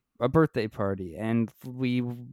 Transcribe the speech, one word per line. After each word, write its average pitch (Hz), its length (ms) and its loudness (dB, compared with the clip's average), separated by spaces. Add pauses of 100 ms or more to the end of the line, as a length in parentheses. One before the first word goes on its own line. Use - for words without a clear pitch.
(200)
a 120 80 2
birthday 135 400 4
party, 95 480 -4
and 113 360 0 (120)
we 127 360 -2 (320)